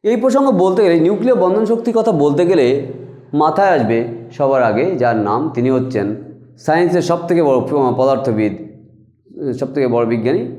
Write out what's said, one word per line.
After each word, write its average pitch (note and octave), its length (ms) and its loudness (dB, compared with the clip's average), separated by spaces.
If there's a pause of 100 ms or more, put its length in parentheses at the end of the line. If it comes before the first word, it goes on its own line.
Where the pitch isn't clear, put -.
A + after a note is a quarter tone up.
এই A3+ 120 2
প্রসঙ্গ C4 300 2 (180)
বলতে F#3+ 200 2
গেলে, E3+ 160 4
নিউক্লিয় G#3 420 2
বন্ধন G3 220 2
শক্তির A3+ 340 -2
কথা A3 140 2
বলতে D3 340 2
গেলে E3 200 4 (680)
মাথায় E3 420 2
আসবে A#2 220 0 (380)
সবার C3+ 260 2
আগে A2+ 220 2 (160)
যার A#2 160 2
নাম, G#2 240 0 (140)
তিনি A#2+ 160 0
হচ্ছেন B2 360 -2 (580)
সায়েন্সের E3+ 460 2
সবথেকে E3+ 320 0
বড় C3+ 160 2 (100)
প-, C3+ 300 0
পদার্থবিদ, A2+ 540 0 (1080)
সবথেকে C3+ 340 -2
বড় A#2 120 2
বিজ্ঞানী A#2+ 360 -2 (160)